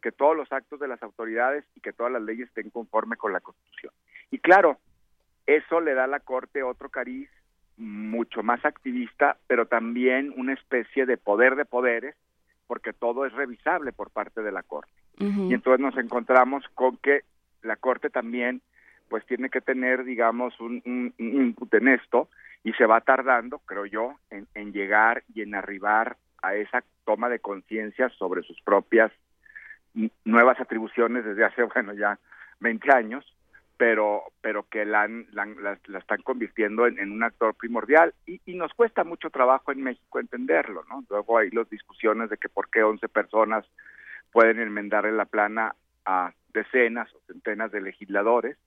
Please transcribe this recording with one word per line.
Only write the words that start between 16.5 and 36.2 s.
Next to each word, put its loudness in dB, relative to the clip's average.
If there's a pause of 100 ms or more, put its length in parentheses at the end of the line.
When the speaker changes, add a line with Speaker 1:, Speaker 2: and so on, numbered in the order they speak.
Speaker 1:
con 0
que 2 (400)
la -6
Corte -2
también, -4 (460)
pues, -6
tiene -4
que -4
tener, 0
digamos, -2
un, -10
un, -6
un -2
input -2
en 6
esto, 2 (380)
y -4
se 4
va 6
tardando, 2
creo -10
yo, -6 (140)
en, -14 (100)
en -12
llegar 2 (100)
y -8
en -8
arribar -2 (240)
a -2
esa -4 (220)
toma 0
de -2
conciencia -4
sobre -4
sus -20
propias 4 (840)
n-, -2 (140)
nuevas 6
atribuciones -2
desde 0
hace, 0
<laughs> -4
bueno, -2
ya -2 (400)
veinte 0
años, 0 (520)
pero, 2 (180)
pero -6
que -4
la 2
han, -8
la -6
han, -12
la, -6
la -12
están -6